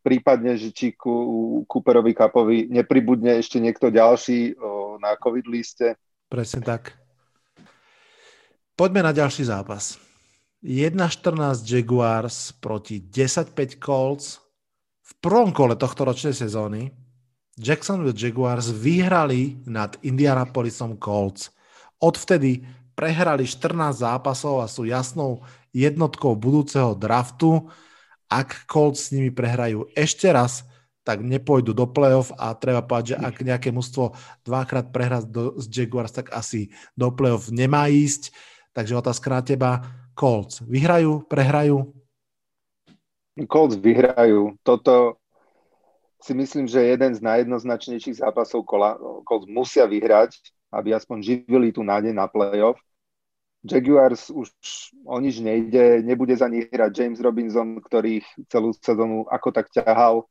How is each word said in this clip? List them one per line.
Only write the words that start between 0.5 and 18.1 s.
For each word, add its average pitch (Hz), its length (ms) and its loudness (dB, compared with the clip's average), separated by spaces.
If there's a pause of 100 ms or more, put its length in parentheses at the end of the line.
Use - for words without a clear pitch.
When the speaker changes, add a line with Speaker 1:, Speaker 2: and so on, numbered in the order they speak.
Speaker 1:
že 110 120 -8
či 117 240 -4
ku - 200 -6 (520)
Cooperovi 117 480 4
Cuppovi 113 560 2
nepribudne 120 680 2
ešte 117 200 -2
niekto 117 320 0
ďalší, 117 640 4
o, 104 440 -10
na 104 160 -4
covid 120 320 -4
liste. 117 520 -4 (280)
Speaker 2:
Presne 120 360 -8
tak. 117 360 -8 (1800)
Poďme 185 280 2
na 156 80 2
ďalší 143 320 0
zápas. 104 560 -8 (600)
Jedna 160 480 -2
štrnásť 147 560 -2
Jaguars 117 920 -2
proti 107 460 -10
desať 131 520 -4
päť 135 280 -6
Colts. 139 600 -4 (600)
V - 180 -20
prvom 202 320 2
kole 127 240 2
tohto 135 300 -2
ročnej 127 280 -2
sezóny 110 600 -6 (640)
Jacksonville 147 600 -2